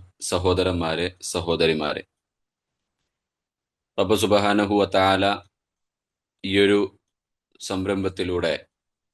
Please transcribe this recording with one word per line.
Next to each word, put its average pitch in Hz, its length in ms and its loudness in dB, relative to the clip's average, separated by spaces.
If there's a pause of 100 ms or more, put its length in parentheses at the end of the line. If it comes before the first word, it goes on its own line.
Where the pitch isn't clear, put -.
(200)
സഹോദരന്മാരെ, 87 840 -2 (160)
സഹോദരിമാരെ, 80 800 -2 (2000)
റബ്ബ് 98 180 2
സുബ്ഹാനഹു 101 580 2
വ 101 100 4
തആല 95 400 2 (1200)
ഈയൊരു 101 360 4 (800)
സംരംഭത്തിലൂടെ 92 920 -4 (600)